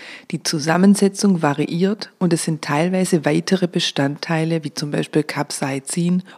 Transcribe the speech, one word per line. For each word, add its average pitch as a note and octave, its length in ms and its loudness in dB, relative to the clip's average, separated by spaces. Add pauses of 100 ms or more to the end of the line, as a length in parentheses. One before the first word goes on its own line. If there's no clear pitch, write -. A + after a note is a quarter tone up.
(320)
Die E3+ 120 -6
Zusammensetzung F#3+ 960 4
variiert E3+ 800 0
und E3+ 140 2
es E3 100 -2
sind D#3 180 -4
teilweise F3 640 0
weitere E3+ 440 0
Bestandteile D#3+ 1000 -2
wie C#3 80 -8
zum D3 180 -6
Beispiel D#3 320 0
Capsaicin, D3 1000 -2 (140)